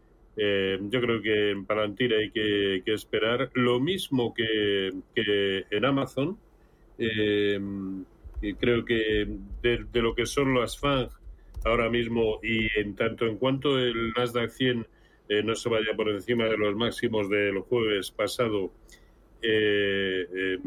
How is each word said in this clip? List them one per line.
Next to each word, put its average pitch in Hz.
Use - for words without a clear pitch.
Eh, 98
yo 107
creo 117
que 104
en 98
Palantir 107
hay 107
que, 101
que 110
esperar. 113
Lo 123
mismo 135
que, 104
que 101
en 104
Amazon. 139
Eh, 104
y 104
creo 120
que 107
de, 117
de 120
lo 113
que 117
son 135
las 113
fang 139
ahora 113
mismo, 117
y 110
en 104
tanto 117
en 110
cuanto 135
el 117
Nasdaq 120
cien, 120
eh, 104
no 110
se 113
vaya 110
por 107
encima 113
de 110
los 104
máximos 110
del 101
jueves 107
pasado, 104
eh, 101
eh, 95